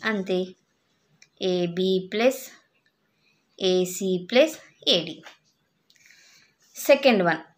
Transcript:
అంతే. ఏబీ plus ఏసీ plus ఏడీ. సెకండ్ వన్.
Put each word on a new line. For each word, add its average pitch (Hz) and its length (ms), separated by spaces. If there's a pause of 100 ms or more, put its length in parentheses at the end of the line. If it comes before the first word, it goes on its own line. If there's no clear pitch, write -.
(120)
అంతే. 190 280 (1120)
ఏబీ 180 360 (220)
plus 240 260 (1300)
ఏసీ 185 400 (180)
plus 302 240 (440)
ఏడీ. 160 200 (1700)
సెకండ్ 262 440
వన్. 156 120 (160)